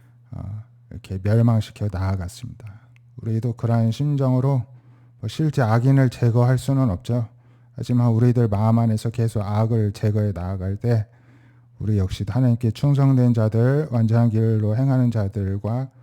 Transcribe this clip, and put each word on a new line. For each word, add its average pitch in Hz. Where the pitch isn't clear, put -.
어, 104
이렇게 -
멸망시켜 110
나아갔습니다. -
우리도 113
그러한 113
심정으로, 135
뭐, 113
실제 151
악인을 127
제거할 120
수는 135
없죠. 117
하지만 120
우리들 120
마음 110
안에서 113
계속 113
악을 107
제거해 104
나아갈 92
때 113
우리 107
역시 95
하나님께 120
충성된 135
자들, 117
완전한 117
길로 107
행하는 127
자들과 104